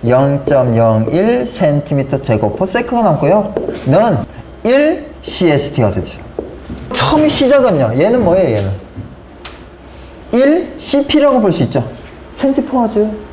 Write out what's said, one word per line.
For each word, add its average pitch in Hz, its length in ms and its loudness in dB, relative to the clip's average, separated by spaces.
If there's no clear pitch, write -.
영점영일 139 1400 2
센티미터 143 760 -2
제곱 107 340 0
per 190 100 -2
세크가 240 360 -2
남고요. 185 520 2
는 139 380 2
일 285 480 0
씨에스티가 143 720 0
되죠. 92 260 -6
처음에 302 360 2
시작은요, 247 720 2
얘는 220 260 2
뭐예요, 170 320 2
얘는? 98 140 -2
일 294 460 2
씨피라고 277 640 2
볼 196 120 2
수 - 120 0
있죠. 117 200 -2
센티포화죠. 233 800 0